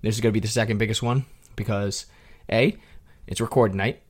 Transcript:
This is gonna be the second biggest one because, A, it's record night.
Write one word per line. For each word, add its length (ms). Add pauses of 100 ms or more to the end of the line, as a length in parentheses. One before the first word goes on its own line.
This 140
is 40
gonna 120
be 80
the 80
second 300
biggest 220
one 260 (280)
because, 520 (440)
A, 260 (520)
it's 120
record 320
night. 380